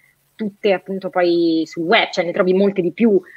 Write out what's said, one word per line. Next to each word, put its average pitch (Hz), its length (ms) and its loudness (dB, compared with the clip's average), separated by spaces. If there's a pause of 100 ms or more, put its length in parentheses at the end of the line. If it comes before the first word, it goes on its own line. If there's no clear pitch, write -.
(360)
tutte 202 380 -2
appunto 190 360 -6
poi 170 560 0
sul 170 200 -8
web, 190 260 2
cioè 175 140 -4
ne 175 80 -4
trovi 185 200 2
molte 196 280 0
di 170 100 -2
più, 214 280 2 (180)